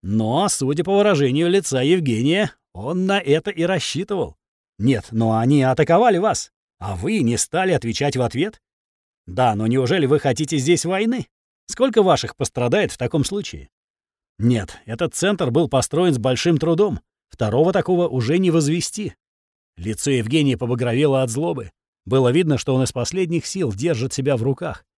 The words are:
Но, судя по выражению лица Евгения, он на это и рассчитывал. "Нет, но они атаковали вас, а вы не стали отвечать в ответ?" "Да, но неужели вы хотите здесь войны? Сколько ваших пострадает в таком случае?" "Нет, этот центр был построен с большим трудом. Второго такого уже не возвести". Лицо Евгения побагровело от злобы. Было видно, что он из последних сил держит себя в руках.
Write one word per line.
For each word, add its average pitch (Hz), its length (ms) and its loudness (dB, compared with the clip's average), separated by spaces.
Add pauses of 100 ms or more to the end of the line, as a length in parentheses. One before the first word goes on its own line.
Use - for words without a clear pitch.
Но, 110 460 0
судя 147 380 -2
по 196 100 0
выражению 165 540 4
лица 175 320 0
Евгения, 151 720 2 (180)
он 175 340 -4
на 196 140 0
это 160 320 0
и 165 120 -4
рассчитывал. 180 760 -4 (420)
"Нет, 110 320 0
но 113 260 2
они 131 260 4
атаковали 170 540 4
вас, 190 360 -2 (260)
а 101 160 -8
вы 165 240 -2
не 117 160 0
стали 180 380 -2
отвечать 135 420 -2
в 127 60 0
ответ?" 139 400 -4 (680)
"Да, 113 260 2
но 104 140 0
неужели 131 380 2
вы 139 120 4
хотите 151 400 -2
здесь 151 280 2
войны? 214 420 -2 (400)
Сколько 240 340 0
ваших 160 360 2
пострадает 127 560 -2
в - 40 -16
таком 131 280 -2
случае?" 190 440 -10 (680)
"Нет, 110 460 0
этот 120 280 -4
центр 180 380 0
был 151 160 2
построен 151 460 0
с 123 60 0
большим 131 380 2
трудом. 165 440 0 (260)
Второго 127 460 0
такого 175 340 2
уже 127 300 0
не 185 120 2
возвести". 165 640 -2 (600)
Лицо 104 340 -6
Евгения 131 480 0
побагровело 127 640 0
от 127 80 -2
злобы. 131 420 -6 (340)
Было 127 240 2
видно, 151 280 2
что 131 180 -2
он 131 80 2
из 120 80 -2
последних 165 540 -4
сил 170 260 -4
держит 127 420 -2
себя 135 240 0
в 110 60 -2
руках. 135 420 -4 (140)